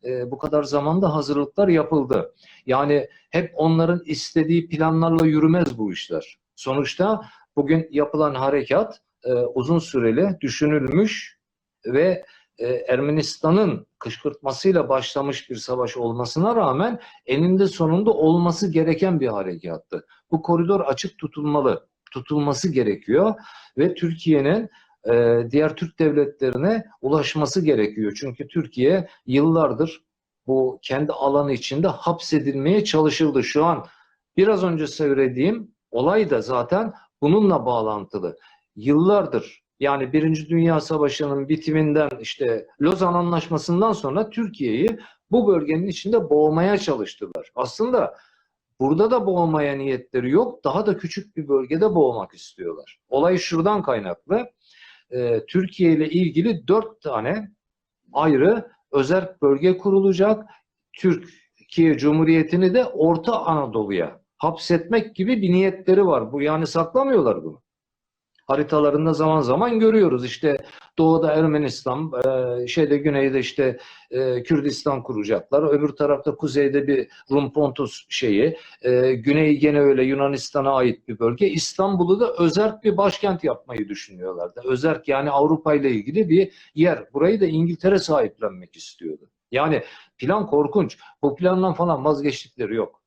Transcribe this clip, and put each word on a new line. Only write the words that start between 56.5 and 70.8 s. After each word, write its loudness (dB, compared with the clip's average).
dört 0
tane -6
ayrı 2
özerk 0
bölge 4
kurulacak. 2
Türkiye 0
Cumhuriyeti'ni 2
de 2
Orta 0
Anadolu'ya -2
hapsetmek -2
gibi -2
bir 2
niyetleri 4
var. 0
Bu -4
yani -2
saklamıyorlar 0
bunu. -14
Haritalarında 2
zaman 2
zaman 0
görüyoruz. 4
İşte -2